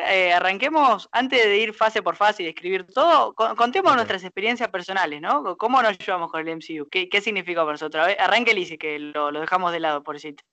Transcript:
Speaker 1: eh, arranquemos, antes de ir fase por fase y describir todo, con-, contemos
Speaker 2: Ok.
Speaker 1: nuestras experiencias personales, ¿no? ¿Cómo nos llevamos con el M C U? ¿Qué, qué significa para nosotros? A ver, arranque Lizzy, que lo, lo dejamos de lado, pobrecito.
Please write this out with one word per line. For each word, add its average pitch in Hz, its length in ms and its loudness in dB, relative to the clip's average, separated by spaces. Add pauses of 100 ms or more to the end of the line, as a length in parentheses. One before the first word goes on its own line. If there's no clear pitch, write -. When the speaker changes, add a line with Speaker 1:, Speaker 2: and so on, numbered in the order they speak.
(120)
Speaker 1:
eh, 185 200 4
arranquemos, 196 800 2
antes 254 320 2
de 202 140 4
ir 214 160 0
fase 220 300 0
por 170 120 -2
fase 208 280 2
y - 20 -4
describir 180 400 -4
todo, 269 480 4
con-, 226 220 0
contemos 285 380 2
Speaker 2:
Ok. - 20 4
Speaker 1:
nuestras 208 280 -2
experiencias 220 460 -4
personales, 180 500 -4
¿no? 202 380 -2
¿Cómo 247 240 2
nos 214 160 2
llevamos 175 340 -4
con 160 100 -6
el 160 80 -6
M 165 120 -8
C 160 180 -10
U? 143 80 -10
¿Qué, 185 220 -4
qué 202 100 0
significa 180 420 -4
para 151 100 0
nosotros? 156 320 -4
A 175 40 4
ver, 196 140 0
arranque 226 320 2
Lizzy, 175 240 -6
que 151 220 -8
lo, 147 320 -4
lo 151 100 -6
dejamos 180 300 -2
de 170 80 -4
lado, 151 240 -2
pobrecito. 147 500 -14